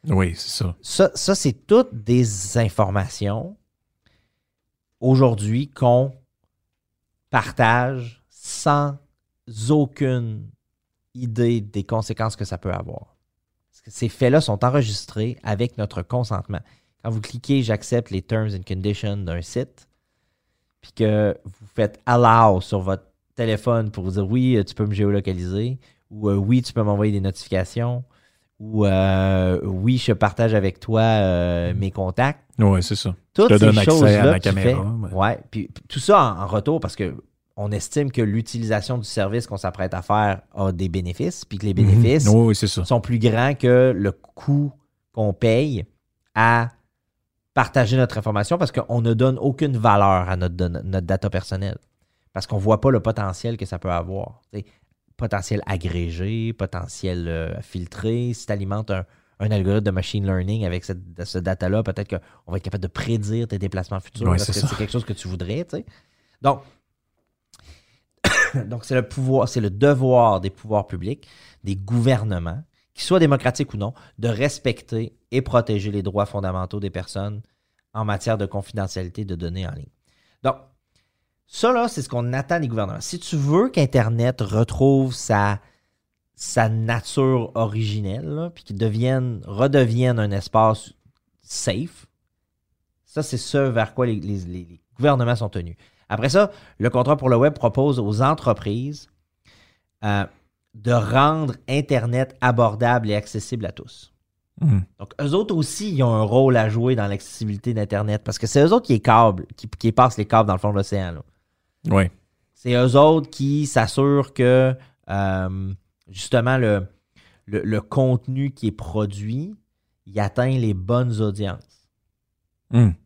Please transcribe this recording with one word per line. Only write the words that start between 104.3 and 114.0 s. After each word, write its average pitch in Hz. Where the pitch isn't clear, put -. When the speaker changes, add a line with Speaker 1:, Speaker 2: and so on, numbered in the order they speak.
Speaker 1:
Mhm. 104
Speaker 2:
Donc, -
eux 143
autres 208
aussi, 185
ils 135
ont 120
un 110
rôle 127
à 110
jouer 117
dans 104
l'accessibilité 104
d'Internet 104
parce -
que 113
c'est 143
eux 170
autres 233
qui 143
les 110
câblent, 110
qui, -
qui -
passent 127
les 107
câbles 110
dans 101
le 95
fond 104
de 101
l'océan, 95
là. 76
Speaker 1:
Ouais. 95
Speaker 2:
C'est 123
eux 123
autres 151
qui 143
s'assurent 139